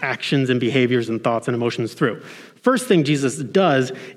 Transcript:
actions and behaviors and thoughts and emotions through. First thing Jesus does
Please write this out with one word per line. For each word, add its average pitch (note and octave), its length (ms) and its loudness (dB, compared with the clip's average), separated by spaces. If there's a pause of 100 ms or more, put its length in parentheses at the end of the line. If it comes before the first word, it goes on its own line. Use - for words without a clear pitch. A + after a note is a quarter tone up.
actions C3 480 -2
and B2 100 2
behaviors A#2+ 480 2
and A2+ 160 -4
thoughts A#2 240 0
and B2 80 0
emotions A#2+ 380 -2
through. - 280 -2 (400)
First B3+ 260 0
thing F3 160 4
Jesus C#3 340 0
does C#3+ 540 2 (260)